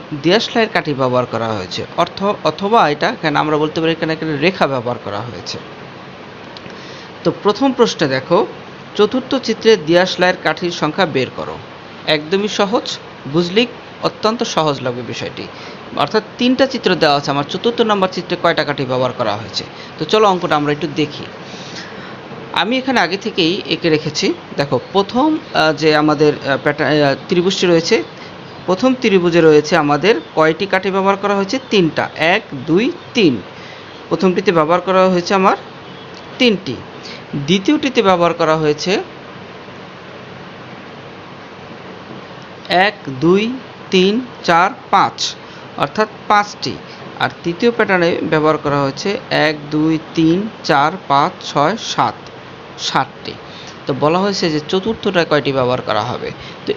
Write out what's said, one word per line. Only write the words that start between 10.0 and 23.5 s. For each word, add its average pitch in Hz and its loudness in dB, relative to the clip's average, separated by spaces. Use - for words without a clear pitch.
কাঠির 170 0
সংখ্যা 160 0
বের 131 0
করো। 78 -8
একদমই 160 0
সহজ, 202 0
বুঝলেই 175 2
অত্যন্ত 220 0
সহজ 156 0
লাগবে 123 -4
বিষয়টি। 117 -8
অর্থাৎ 208 0
তিনটা 254 4
চিত্র 220 0
দেওয়া 151 4
আছে, 143 0
আমার 143 0
চতুর্থ 226 -2
নম্বর 202 2
চিত্রে 175 -4
কয়টা 156 4
কাঠি 139 -2
ব্যবহার 127 0
করা 110 0
হয়েছে। - -8
তো 156 -4
চলো 214 4
অঙ্কটা 175 0
আমরা 147 2
একটু 147 -2
দেখি। 147 -2
আমি 208 0
এখানে 254 2
আগে 180 2
থেকেই 190 0